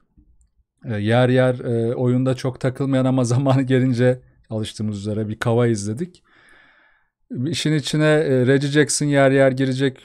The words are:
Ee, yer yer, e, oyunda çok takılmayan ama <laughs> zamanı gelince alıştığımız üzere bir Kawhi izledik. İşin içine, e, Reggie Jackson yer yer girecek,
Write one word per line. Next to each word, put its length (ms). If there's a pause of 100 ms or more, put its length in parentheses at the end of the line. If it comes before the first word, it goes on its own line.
(840)
Ee, 120
yer 320
yer, 300
e, 360
oyunda 400
çok 260
takılmayan 440
ama 200
<laughs> 0
zamanı 380
gelince 580 (300)
alıştığımız 480
üzere 300
bir 100
Kawhi 320
izledik. 520 (1200)
İşin 260
içine, 320
e, 420
Reggie 240
Jackson 360
yer 240
yer 220
girecek, 520